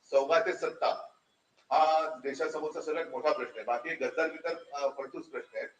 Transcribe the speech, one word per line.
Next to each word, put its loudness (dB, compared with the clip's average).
सौगाते 4
सत्ता -2
हा 4
देशासमोरचा -2
सगळ्यात -2
मोठा 2
प्रश्न -2
आहे. -8
बाकी -2
गद्दार 0
बिद्दार, -6
अ, 0
पलटूच -6
प्रश्न -10
आहे. -6